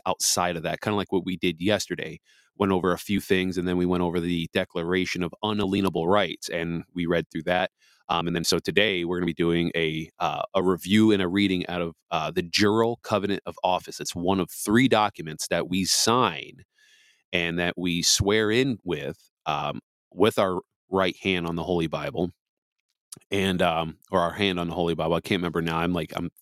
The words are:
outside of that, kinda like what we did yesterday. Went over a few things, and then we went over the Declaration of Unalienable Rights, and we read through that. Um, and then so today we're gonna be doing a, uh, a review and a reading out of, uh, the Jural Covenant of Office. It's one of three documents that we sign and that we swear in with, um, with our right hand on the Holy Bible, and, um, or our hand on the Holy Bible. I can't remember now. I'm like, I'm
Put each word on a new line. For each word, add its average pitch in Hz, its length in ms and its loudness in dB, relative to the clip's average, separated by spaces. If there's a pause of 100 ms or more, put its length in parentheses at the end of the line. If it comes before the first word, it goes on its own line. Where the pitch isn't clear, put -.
outside 90 480 0
of 82 80 -8
that, 82 180 -4
kinda 107 140 -2
like 95 160 -4
what 90 140 0
we 92 100 -2
did 85 260 -2
yesterday. 92 580 -2 (360)
Went - 160 2
over 90 220 4
a 85 40 0
few 101 220 -2
things, 92 380 2
and 90 100 -2
then 90 100 0
we 90 80 2
went 90 160 2
over 87 180 0
the 85 340 -2
Declaration 90 680 -2
of 85 220 -6
Unalienable 98 640 0
Rights, 95 420 0
and 85 340 -4 (120)
we 87 100 -2
read 82 240 0
through 80 140 -8
that. 90 260 0 (400)
Um, 85 160 0
and 87 100 -2
then 85 100 -2
so 87 120 2
today 95 460 0
we're 87 140 -2
gonna 90 100 0
be 90 60 0
doing 85 420 2
a, 80 420 -2
uh, 80 260 -2 (120)
a 95 80 2
review 95 480 4
and 98 100 4
a 90 60 0
reading 92 400 0
out 87 140 -4
of, 85 120 -6 (160)
uh, 80 220 -2
the 90 100 -2
Jural 104 640 2
Covenant 98 420 -2
of 85 180 -10
Office. 90 360 -2
It's - 160 -8
one 90 240 2
of 87 100 0
three 117 380 4
documents 101 640 0
that 85 200 0
we 95 140 0
sign 104 800 2 (720)
and 85 260 0
that 87 180 -2
we 87 240 0
swear 104 480 2
in 120 340 0
with, 73 460 -6 (160)
um, 73 360 -4 (300)
with 101 280 2
our 92 220 0 (280)
right 92 280 0
hand 90 280 -2
on 85 100 -4
the 82 80 -4
Holy 85 240 0
Bible, 78 440 -4 (1000)
and, 95 320 0
um, 82 340 0 (140)
or 92 100 4
our 85 120 0
hand 92 260 0
on 85 80 -2
the 82 80 -6
Holy 85 180 0
Bible. 82 220 0
I 82 60 -2
can't 101 180 -2
remember 85 220 -2
now. 82 180 -2
I'm 85 120 0
like, 80 240 -4
I'm 85 140 -6 (120)